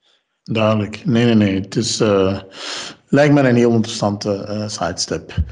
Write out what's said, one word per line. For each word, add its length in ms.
Duidelijk. 640
Nee, 200
nee, 100
nee. 200
Het 200
is, 240
eh, 400
lijkt 260
me 160
een 60
heel 180
interessante, 600
eh, 240
sidestep. 680